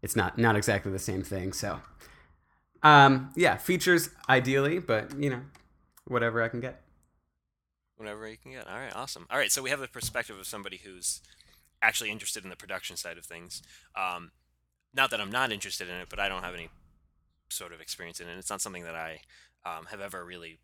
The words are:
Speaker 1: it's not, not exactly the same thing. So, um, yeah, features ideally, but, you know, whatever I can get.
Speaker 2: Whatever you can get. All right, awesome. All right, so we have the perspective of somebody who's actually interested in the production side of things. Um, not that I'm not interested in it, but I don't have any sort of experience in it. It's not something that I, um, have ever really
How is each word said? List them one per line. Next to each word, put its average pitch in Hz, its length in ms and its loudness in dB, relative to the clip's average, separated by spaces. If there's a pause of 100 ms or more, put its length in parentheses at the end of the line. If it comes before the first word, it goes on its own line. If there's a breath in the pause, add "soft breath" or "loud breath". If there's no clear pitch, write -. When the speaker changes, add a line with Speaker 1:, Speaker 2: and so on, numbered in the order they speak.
Speaker 1:
it's - 140 -4
not, 92 200 0
not 113 200 6
exactly 101 360 2
the 95 60 -4
same 95 240 -4
thing. 95 320 -4
So, - 260 -4 (1000 soft breath)
um, 139 520 10
yeah, 165 220 4
features 175 540 4 (180)
ideally, 135 500 4
but, 120 400 -2
you 143 120 0
know, 123 100 -4 (680)
whatever 117 360 0
I 113 60 0
can 120 120 -6
get. 127 200 -10 (1160)
Speaker 2:
Whatever 110 320 -12
you 110 80 -14
can 131 160 -20
get. 131 160 -14
All 98 100 -10
right, 123 160 -10
awesome. 110 360 -10
All 131 80 2
right, 120 120 4
so 139 120 2
we 127 80 -2
have 143 100 0
the 131 80 -8
perspective 117 500 -6
of 95 80 -12
somebody 98 380 -10
who's 92 360 -6 (640 soft breath)
actually 110 280 0
interested 104 340 -8
in 92 60 -12
the 87 60 -14
production 92 400 -10
side 85 220 -10
of 85 60 -20
things. 87 380 -14 (340 soft breath)
Um, 90 340 -6 (640)
not 135 160 4
that 117 100 -4
I'm 98 120 -6
not 127 180 0
interested 98 380 -8
in 90 80 -8
it, 90 120 -12
but - 120 -8
I 98 80 0
don't 92 160 -6
have 90 100 -6
any 85 140 -12 (800)
sort 87 240 -10
of 80 80 -18
experience 85 400 -12
in 87 80 -12
it. 87 100 -10
It's 95 120 -8
not 98 100 -6
something 90 240 -8
that 82 100 -10
I, 80 260 -10 (460 soft breath)
um, 82 200 -10
have 101 140 -14
ever 95 240 -12
really 85 400 -16